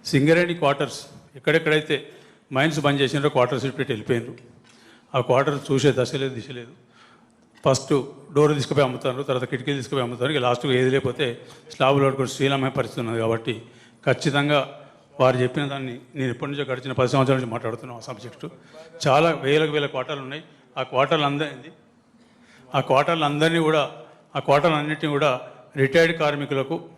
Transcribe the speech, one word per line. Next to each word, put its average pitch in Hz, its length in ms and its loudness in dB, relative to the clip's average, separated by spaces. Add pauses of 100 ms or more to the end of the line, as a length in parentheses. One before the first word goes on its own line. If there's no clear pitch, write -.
సింగరేణి 160 580 4
క్వార్టర్స్ 139 380 0 (360)
ఎక్కడెక్కడైతే 156 600 0 (560)
మైన్స్ 147 340 2
బంద్ 143 160 2
చేసినారో 143 340 0
క్వార్టర్స్ 123 280 2
పెట్టి 135 280 -4
వెళ్ళిపోయినారు. 117 420 -4 (840)
ఆ 127 120 2
క్వార్టర్స్ 139 400 2
చూసే 135 300 4
దశ 123 140 -2 (100)
లేదు, 131 120 -6
దిశ 113 160 -12
లేదు. 123 220 -16 (920)
ఫస్ట్ 135 280 2 (420)
డోర్ 147 240 4
తీసుకుపోయి 139 280 2
అమ్ముతారు, 123 420 -4
తర్వాత 127 220 -2
కిటికీలు 139 300 -4
తీసుకుపోయి 127 260 -4
అమ్ముతారు, 120 260 -2
ఇక 143 140 0
లాస్ట్కు 123 320 0
ఏది 131 160 4
లేకపోతే 131 320 0 (480)
స్లాబ్లు 139 320 4
పట్టుకొని 127 300 0
శ్రీలమ్మే 135 420 0
పరిస్థితి 123 260 -4
ఉన్నది. 113 200 -4
కాబట్టి 113 300 -2 (520)
ఖచ్చితంగా 143 540 2 (600)
వారు 127 160 6
చెప్పిన 127 360 -2
దాన్ని 131 220 -8 (220)
నేను 131 180 -2
ఎప్పటి 139 160 -8
నుంచో 143 200 -6
గడిచిన 127 300 -6
పది 123 140 4
సంవత్సరాల 131 260 4
నుంచి 117 140 -6
మాట్లాడుతున్నాం 117 420 -8
ఆ 113 120 -16
సబ్జెక్టు. 120 380 -14 (600)
చాలా 151 220 6 (160)
వేలకు 151 320 2
వేల 143 180 0
క్వార్టర్లు 135 320 -6
ఉన్నాయి. 147 160 -14 (360)
ఆ 135 40 -4 (100)
క్వార్టర్లు 143 380 2
అందరిది, 143 400 -6 (1040)
ఆ 139 140 2
క్వార్టర్లు 147 420 2
అందరినీ 160 380 2
కూడా, 156 140 4 (540)
ఆ 139 100 -2
క్వార్టర్లు 147 340 4
అన్నింటినీ 151 360 -4
కూడా 143 140 2 (520)
రిటైర్డ్ 165 380 4
కార్మికులకు 143 560 -2 (220)